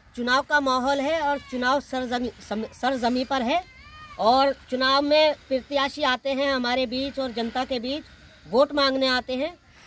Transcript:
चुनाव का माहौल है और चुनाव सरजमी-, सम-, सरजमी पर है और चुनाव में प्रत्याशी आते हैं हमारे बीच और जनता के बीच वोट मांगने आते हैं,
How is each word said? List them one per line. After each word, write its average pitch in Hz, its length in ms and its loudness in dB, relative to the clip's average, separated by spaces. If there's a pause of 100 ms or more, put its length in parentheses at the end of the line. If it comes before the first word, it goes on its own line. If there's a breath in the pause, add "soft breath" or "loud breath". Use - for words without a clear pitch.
(160)
चुनाव 247 280 0
का 294 180 2
माहौल 262 380 2
है 311 220 -2
और 285 160 0 (120)
चुनाव 254 320 0
सरजमी-, 247 500 -4 (100)
सम-, 220 320 -8
सरजमी 254 520 0
पर 269 180 -2
है 320 180 0 (580)
और 262 340 4 (160)
चुनाव 269 320 2
में 302 320 4 (140)
प्रत्याशी 269 560 -2
आते 254 280 0
हैं 277 200 0
हमारे 254 340 0
बीच 262 320 -6
और 262 140 -4
जनता 233 320 -4
के 254 160 -4
बीच 269 220 -6 (440)
वोट 269 280 2
मांगने 269 360 2
आते 254 260 -2
हैं, 320 180 -4 (320 loud breath)